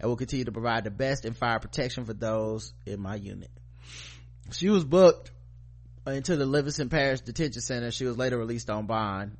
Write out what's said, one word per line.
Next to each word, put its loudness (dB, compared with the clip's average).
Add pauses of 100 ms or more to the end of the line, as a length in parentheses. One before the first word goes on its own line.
and 0
will 2
continue -2
to -4
provide 0
the -4
best -2
in -4
fire 0
protection -4
for -6
those -2 (120)
in -8
my -6
unit. -10 (1040)
She 0
was 6
booked 8 (760)
into 0
the 2
Livingston 0
Parish 2
Detention -2
Center. -4
She -4
was -2
later 2
released -2
on -2
bond, -2